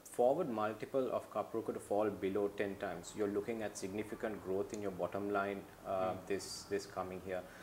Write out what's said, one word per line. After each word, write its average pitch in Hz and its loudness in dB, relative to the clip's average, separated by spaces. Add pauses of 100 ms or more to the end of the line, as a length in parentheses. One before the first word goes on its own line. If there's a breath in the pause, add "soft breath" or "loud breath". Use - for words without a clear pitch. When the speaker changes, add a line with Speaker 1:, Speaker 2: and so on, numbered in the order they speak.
Speaker 1:
forward 139 4
multiple 110 0
of 107 0
Kapruko 110 0
to 104 -4
fall 104 4
below 98 2
ten 101 0
times, 87 -6
you're 104 4
looking 110 0
at 104 -4
significant 104 -4
growth 98 0
in 104 -4
your 101 0
bottom 92 -2
line, 98 2 (260)
uh, 95 2
Speaker 2:
Mm. 92 -6
Speaker 1:
this, - -2
this 98 0
coming 90 -4
year. 92 -2 (220 loud breath)